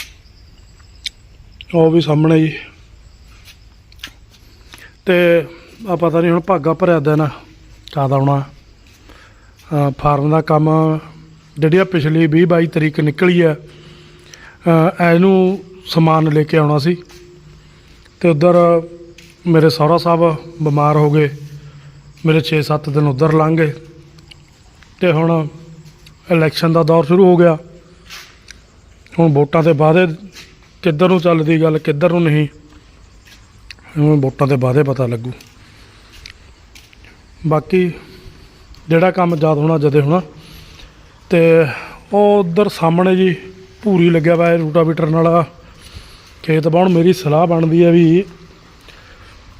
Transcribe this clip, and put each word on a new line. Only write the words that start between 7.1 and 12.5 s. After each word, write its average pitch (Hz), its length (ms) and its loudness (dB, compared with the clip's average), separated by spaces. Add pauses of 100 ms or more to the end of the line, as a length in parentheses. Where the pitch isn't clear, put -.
ਕਦ 135 220 -4
ਆਉਣਾ। 139 300 0
ਅਹ - 1600 -10
ਫਾਰਮ 147 300 -2
ਦਾ 156 120 0
ਕੰਮ 156 580 0 (600)
ਜਿਹੜੀ 160 180 2
ਆ 190 60 2
ਪਿਛਲੀ 160 440 0
ਵੀਹ 165 200 2
ਬਾਈ 170 200 0